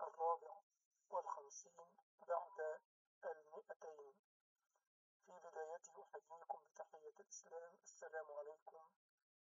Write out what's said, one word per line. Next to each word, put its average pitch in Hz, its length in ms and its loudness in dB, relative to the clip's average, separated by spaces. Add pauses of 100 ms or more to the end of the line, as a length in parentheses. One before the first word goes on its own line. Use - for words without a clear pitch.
الرابع 165 520 6 (560)
والخمسين - 800 -2 (400)
بعد 170 320 4 (640)
المائتين، 160 920 -4 (1120)
في 180 80 -12 (100)
بدايته 160 600 -2
أحييكم - 640 -4
بتحية - 520 -8
الإسلام، 170 540 -8 (100)
السلام 156 480 -2
عليكم 156 500 -4 (640)